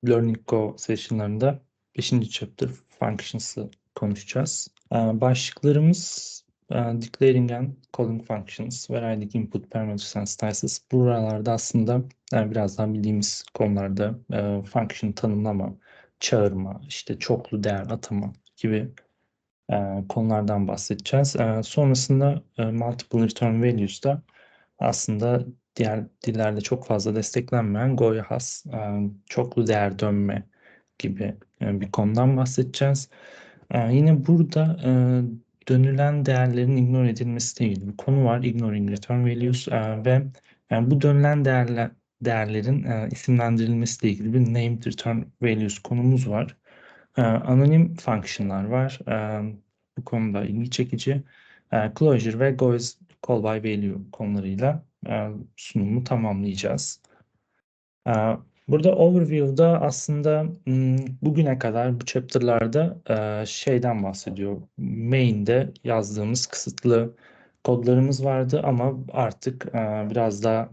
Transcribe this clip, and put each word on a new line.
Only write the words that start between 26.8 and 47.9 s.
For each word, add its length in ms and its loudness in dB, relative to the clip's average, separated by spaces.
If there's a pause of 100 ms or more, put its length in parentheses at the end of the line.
fazla 280 0
desteklenmeyen 840 0
Go'ya 340 2
has, 360 -6
e, 440 -4 (160)
çoklu 400 0
değer 320 2
dönme 440 0 (560)
gibi, 360 -6 (280)
e, 180 -2
bir 100 -6
konudan 460 4
bahsedeceğiz. 760 0 (600)
E, 220 0
yine 340 6
burada, 580 4
e, 60 2 (800)
dönülen 580 4
değerlerin 500 2
ignore 340 4
edilmesiyle 600 -2
ilgili 180 -4
bir 80 -10
konu 280 2
var. 180 2
Ignoring 480 0
return 340 -2
values, 440 0
e, 360 -2
ve, 180 4 (500)
e, 180 2
bu 100 4
dönülen 440 4
değerler, 460 2 (300)
değerlerin, 640 0
e, 280 -2
isimlendirilmesiyle 1000 0
ilgili 220 -4
bir 60 4
named 460 0
return 360 -4 (200)
values 360 0
konumuz 500 2
var. 280 -4 (600)
E, 60 2
anonim 720 4